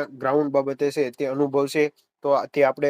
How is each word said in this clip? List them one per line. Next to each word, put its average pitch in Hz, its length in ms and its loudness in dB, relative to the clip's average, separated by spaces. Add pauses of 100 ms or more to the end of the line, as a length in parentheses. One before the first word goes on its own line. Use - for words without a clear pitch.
(180)
ગ્રાઉન્ડ 135 340 0
બાબતે 139 400 -2
છે 147 200 -2
તે 143 160 -6
અનુભવ 139 400 0
છે 147 160 0 (400)
તો 143 60 -2 (180)
તે - 140 -4
આપણે 135 280 2